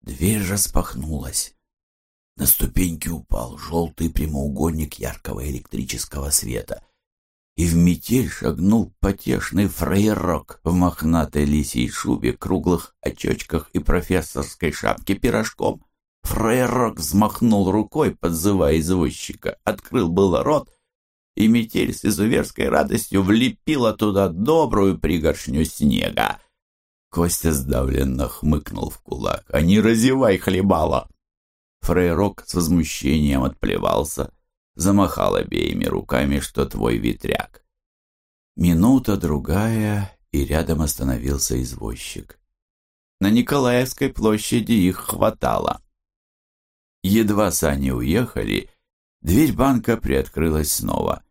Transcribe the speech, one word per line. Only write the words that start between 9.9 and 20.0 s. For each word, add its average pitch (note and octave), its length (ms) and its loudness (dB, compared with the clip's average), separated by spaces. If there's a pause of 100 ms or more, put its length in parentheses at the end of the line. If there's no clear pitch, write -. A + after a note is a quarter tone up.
в E2+ 80 0
мохнатой E2 720 2
лисьей C#2+ 460 0
шубе, - 420 -2
круглых - 680 -2
очечках - 720 -4
и F3+ 40 0
профессорской - 920 -2
шапке - 420 -4
пирожком. A2 680 -2 (380)
Фрейрок A#2+ 760 0
взмахнул G2+ 720 2
рукой, G#2+ 440 0
подзывая E2 640 2
извозчика, - 840 -2
открыл - 440 -2